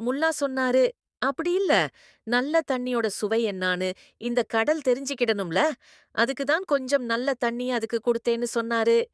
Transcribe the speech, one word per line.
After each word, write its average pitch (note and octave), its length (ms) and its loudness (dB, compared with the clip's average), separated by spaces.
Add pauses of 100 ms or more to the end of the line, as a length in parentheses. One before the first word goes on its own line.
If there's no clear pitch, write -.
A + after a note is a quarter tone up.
முல்லா C#4+ 240 0 (100)
சொன்னாரு, C4 500 2 (280)
"அப்படி C#4 360 -2
இல்ல, C#4+ 360 2 (340)
நல்ல C4 360 0 (120)
தண்ணியோட B3 340 -2
சுவை A3 400 0
என்னான்னு F#3 460 -2 (260)
இந்த A#3 260 0
கடல் A#3+ 460 0
தெரிஞ்சுக்கிடணும்ல, A#3+ 800 0 (420)
அதுக்கு B3 320 -2
தான் D4+ 200 0
கொஞ்சம் C4+ 400 0
நல்ல A#3+ 300 -2
தண்ணி B3 380 -2
அதுக்கு A3+ 320 -2
கொடுத்தேன்னு" A#3 500 0
சொன்னாரு. A#3 500 2 (100)